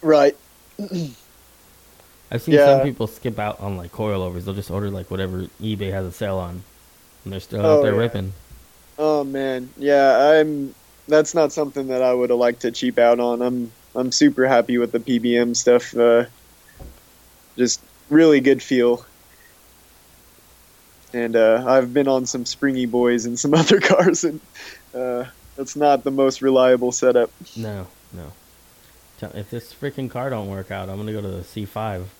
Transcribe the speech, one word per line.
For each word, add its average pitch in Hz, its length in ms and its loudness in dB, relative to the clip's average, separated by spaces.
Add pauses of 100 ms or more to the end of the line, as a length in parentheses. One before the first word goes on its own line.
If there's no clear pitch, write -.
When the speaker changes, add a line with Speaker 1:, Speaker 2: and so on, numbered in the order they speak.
Speaker 1:
Right. 147 340 4 (220)
<clears throat> - 200 -20
Speaker 2:
I've - 1600 -12
seen 160 140 4
some 139 220 8
Speaker 1:
Yeah. 135 40 2
Speaker 2:
people 123 240 -4
skip 110 320 -8
out 107 220 -6
on, 98 160 -6
like, 87 160 -12
coilovers. 92 520 -6
They'll 98 100 -8
just 98 160 -10
order, 98 200 -6
like, 95 200 -10
whatever 92 360 -6 (160)
eBay 101 300 -6
has 95 120 -6
a 87 80 -10
sale 98 260 -6
on, 90 260 -10 (580)
and 98 100 -12
they're 95 80 -10
still 104 240 -8
Speaker 1:
Oh, 156 140 4
Speaker 2:
out 143 40 4
there 107 120 0
Speaker 1:
yeah. 101 60 0
Speaker 2:
ripping. 101 320 -4 (680)
Speaker 1:
Oh, 151 260 0
man. 135 520 -6
Yeah, 139 420 4
I'm, 147 560 2 (320)
that's 151 280 2
not 156 180 0
something 139 360 -6
that 127 140 -2
I 127 100 2
would 123 180 0
have 120 80 2
liked 123 240 0
to 117 100 -4
cheap 123 260 -4
out 120 220 4
on. 120 200 -2
I'm, 123 300 -4 (240)
I'm 127 160 -4
super 131 360 2
happy 120 320 2
with 120 120 -2
the 120 100 -4
P 120 180 -2
B 120 180 0
M 120 180 0
stuff. 123 420 2
Uh, 120 280 2 (1300)
just 120 240 -2 (300)
really 151 300 6
good 127 220 2
feel. 120 440 0 (2000)
And, 117 240 -4
uh, 113 280 4
I've 123 300 2
been 139 140 2
on 131 180 2
some 123 180 -8
Springy 127 420 -4
Boys 120 380 0
and 120 140 -6
some 143 160 0
<laughs> 165 80 4
other 190 180 4
cars, 180 440 2
and, 156 160 -4 (520)
uh, 123 340 -6 (300)
that's 139 200 -10
not 143 260 2
the 139 80 -4
most 135 320 0
reliable 127 480 4
setup. 123 400 2 (260)
Speaker 2:
No, 104 300 -10 (260)
no. 82 200 -16 (880)
T-, 101 180 -14
if 101 120 -14
this 117 220 -14
freaking 135 380 -10
car 127 180 -8
don't 107 200 -8
work 98 240 -10
out, 95 160 -10
I'm 95 80 -10
gonna 107 160 -10
go 107 80 -8
to 101 80 -10
the 90 160 -10
C 107 200 -12
five. 98 440 -8 (100)